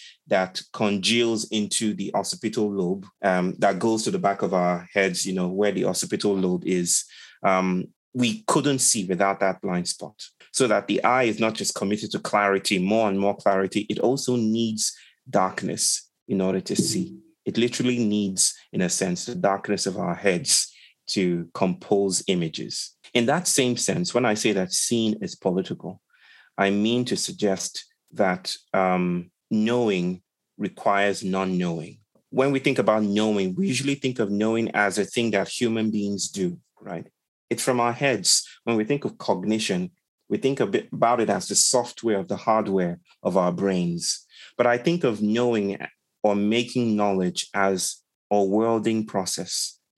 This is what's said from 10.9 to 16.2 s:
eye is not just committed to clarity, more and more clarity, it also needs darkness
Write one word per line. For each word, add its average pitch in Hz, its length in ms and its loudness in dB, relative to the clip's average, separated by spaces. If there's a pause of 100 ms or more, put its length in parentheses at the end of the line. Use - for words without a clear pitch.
eye 127 200 4
is 110 140 0
not 110 160 0
just 107 200 -4
committed 104 380 -2
to 101 60 -4
clarity, 101 600 2
more 104 300 2
and 98 120 0
more 101 160 0
clarity, 98 540 0
it 104 80 -4
also 127 380 0
needs 110 580 0 (340)
darkness 92 840 -2 (180)